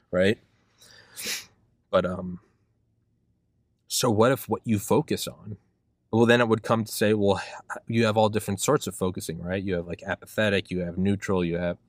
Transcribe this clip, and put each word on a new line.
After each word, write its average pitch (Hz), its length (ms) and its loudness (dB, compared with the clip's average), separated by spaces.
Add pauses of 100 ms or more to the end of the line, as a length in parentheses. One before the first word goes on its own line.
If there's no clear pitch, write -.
(120)
right? 95 280 2 (1500)
But, 90 180 2
um, 90 320 -8 (1500)
so - 220 -2
what 110 220 4
if - 180 -4
what 107 160 -4
you 104 140 0
focus 104 480 0
on, - 300 -14 (540)
well, 117 140 6
then 120 160 6
it 120 60 2
would 110 160 0
come 113 200 0
to - 80 -14
say, 107 220 2
well, 98 260 2 (480)
you 113 180 2
have 107 120 2
all 110 120 4
different 101 320 -4
sorts - 260 0
of 95 80 -8
focusing, 92 440 -4
right? 92 240 -4
You 92 120 -2
have, 85 100 -4
like, 85 160 -12
apathetic, 98 720 -2
you 90 80 -2
have 87 180 -6
neutral, 98 480 0
you 85 120 -2
have 87 200 -4 (120)